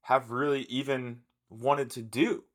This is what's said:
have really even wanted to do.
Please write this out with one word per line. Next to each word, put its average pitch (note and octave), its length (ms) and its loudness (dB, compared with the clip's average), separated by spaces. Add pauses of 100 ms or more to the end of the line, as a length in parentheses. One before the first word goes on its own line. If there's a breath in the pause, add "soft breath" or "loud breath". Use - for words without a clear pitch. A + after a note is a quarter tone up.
have B2 260 2
really C#3 340 0
even B2+ 560 -4 (300)
wanted B2+ 400 0
to A#2+ 120 -10
do. C3+ 420 0 (120)